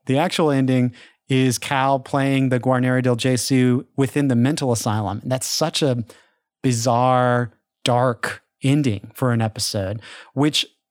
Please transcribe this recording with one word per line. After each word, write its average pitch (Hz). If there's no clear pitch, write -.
the 131
actual 165
ending 131
is 131
Cal 135
playing 135
the 123
Guarneri 127
del 123
Jesu 127
within 139
the 120
mental 131
asylum. 107
And 127
that's 131
such -
a 123
bizarre, 123
dark 123
ending 135
for 127
an 117
episode, 107
which, 147